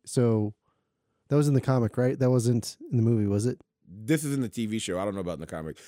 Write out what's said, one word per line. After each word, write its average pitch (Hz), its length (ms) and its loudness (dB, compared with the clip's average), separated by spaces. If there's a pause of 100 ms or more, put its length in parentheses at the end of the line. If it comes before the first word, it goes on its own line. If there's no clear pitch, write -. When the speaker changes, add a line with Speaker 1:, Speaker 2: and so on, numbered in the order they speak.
Speaker 1:
so 110 480 2 (720)
that 139 80 2
was 147 120 4
in 143 60 4
the 131 60 4
comic, 123 380 0
right? 127 200 0
That 127 120 2
wasn't 120 460 0 (140)
in 165 60 0
the 113 60 4
movie, 113 240 2
was 101 180 0
it? 127 160 -4 (260)
Speaker 2:
This 110 380 -2
is 143 80 -4
in 139 80 -2
the 120 80 -2
T 117 160 -4
V 110 140 -2
show. 92 200 -4
I 92 60 -4
don't 101 100 -4
know 98 60 -6
about 87 140 -6
in 73 60 -12
the 80 60 -10
comic. 80 300 -10 (100)